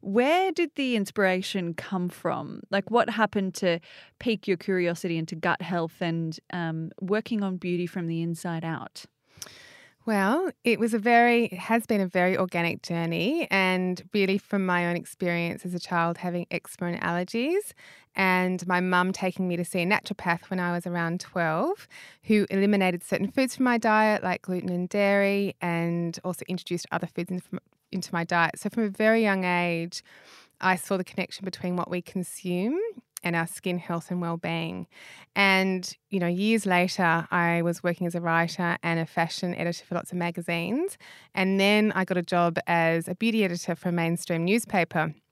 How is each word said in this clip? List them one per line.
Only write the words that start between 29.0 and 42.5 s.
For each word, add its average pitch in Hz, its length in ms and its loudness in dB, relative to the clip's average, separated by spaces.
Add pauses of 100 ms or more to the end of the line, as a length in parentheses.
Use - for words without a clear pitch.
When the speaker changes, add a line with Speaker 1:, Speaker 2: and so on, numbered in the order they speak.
Speaker 2:
young 196 220 2
age, 175 600 -2 (560)
I 185 180 4
saw 196 200 -2
the 185 60 -2
connection - 420 -8
between 180 300 -4
what - 160 -2
we 180 100 -4
consume 185 760 -4 (460)
and 170 120 -2
our 170 100 2
skin 180 320 -4
health 170 320 -6
and 180 100 -2
well-being. 170 680 -4 (480)
And, 190 600 4 (140)
you 196 100 0
know, 175 80 2
years 208 380 2
later, 175 640 4
I 170 320 2
was 170 220 -2
working 175 240 -2
as 170 80 -4
a 170 40 -2
writer 170 600 0
and 165 180 0
a 160 60 0
fashion 175 480 -2
editor 170 320 -4
for - 80 -8
lots - 180 -6
of 180 60 -6
magazines. 175 800 -2 (380)
And 190 240 2
then 208 320 6
I 190 120 2
got 180 140 0
a 175 60 0
job 175 420 2